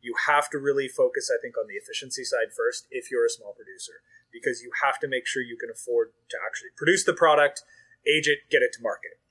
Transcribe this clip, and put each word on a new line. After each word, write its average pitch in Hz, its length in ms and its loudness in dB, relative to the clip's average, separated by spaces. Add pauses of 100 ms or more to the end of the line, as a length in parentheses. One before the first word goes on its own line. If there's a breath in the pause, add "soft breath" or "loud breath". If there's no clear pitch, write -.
You 117 140 -8 (120)
have 147 220 4
to 151 80 -6
really 139 300 0
focus, 127 460 0
I 117 80 0
think, 120 160 -8
on 110 100 -4
the 101 80 -14
efficiency 127 480 -10
side 117 320 -2
first 120 360 -2
if 127 200 -8
you're 120 140 4
a 117 40 4
small 101 240 -10
producer, - 480 -18 (320 soft breath)
because 120 280 -4
you 123 100 -16 (120)
have 135 160 0
to 147 80 -6
make 127 200 -4
sure 131 140 -4
you 117 160 -10
can 117 120 -10
afford 117 400 0 (200)
to - 160 -8
actually - 300 -10
produce 175 300 2
the 175 80 2
product, 147 500 4 (420 soft breath)
age 147 220 2
it, 147 120 2 (120)
get 147 100 6
it 123 120 2
to 117 100 -18
market. - 360 -6 (120)